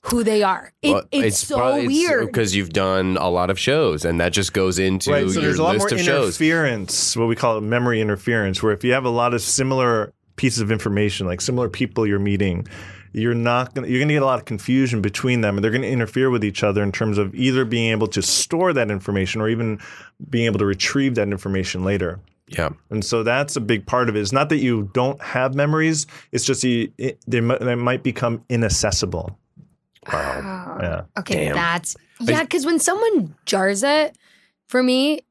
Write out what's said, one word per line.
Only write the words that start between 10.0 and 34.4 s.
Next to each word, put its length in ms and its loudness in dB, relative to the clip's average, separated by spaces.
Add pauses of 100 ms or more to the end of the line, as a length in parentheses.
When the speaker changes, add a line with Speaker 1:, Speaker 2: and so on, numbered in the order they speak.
Speaker 3:
pieces 220 0
of 120 0
information, 560 0
like 120 -4
similar 300 -2
people 380 -2
you're 100 2
meeting, 480 0 (480)
you're 220 0
not 400 0
gonna, 120 -6
you're 120 0
gonna 140 2
get 100 2
a 20 2
lot 140 2
of 60 -10
confusion 560 0
between 400 0
them, 140 2
and 80 0
they're 80 2
gonna 140 -2
interfere 460 0
with 120 0
each 200 -2
other 180 2
in 100 0
terms 280 0
of 160 -2
either 280 2
being 280 0
able 160 2
to 160 -2
store 500 0
that 160 0
information 500 -2
or 100 0
even 280 -2 (540)
being 160 2
able 100 0
to 80 2
retrieve 480 0
that 140 0
information 560 -2
later. 360 -2 (280)
Speaker 2:
Yeah. 220 -2 (200)
Speaker 3:
And 160 -4
so 160 0
that's 340 0
a 60 -2
big 240 0
part 240 2
of 60 -2
it. 60 2
It's 120 -2
not 160 2
that 140 2
you 320 0
don't 260 0
have 320 -2
memories, 540 0 (240)
it's 120 -2
just 200 0
you, 340 0
it, 300 -6
they 120 0
mi-, 220 2
they 140 0
might 260 0
become 480 -2
inaccessible. 880 -2 (760)
Speaker 2:
Wow. 680 -6
Speaker 1:
Oh, 40 -4
Speaker 3:
Yeah. 180 -4 (180)
Speaker 1:
okay, 260 -4
Speaker 2:
Damn. 100 -2
Speaker 1:
that's, 400 -4 (240)
Speaker 2:
I 120 -6
Speaker 1:
yeah, 140 2
'cause 200 -2
when 140 2
someone 560 2 (100)
jars 380 0
it, 320 2 (520)